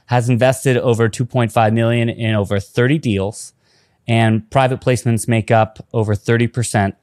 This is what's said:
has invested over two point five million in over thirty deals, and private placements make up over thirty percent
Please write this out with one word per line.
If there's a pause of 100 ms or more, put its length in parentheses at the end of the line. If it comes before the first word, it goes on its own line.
has
invested
over
two
point
five
million
in
over
thirty
deals, (520)
and
private
placements
make
up (140)
over
thirty
percent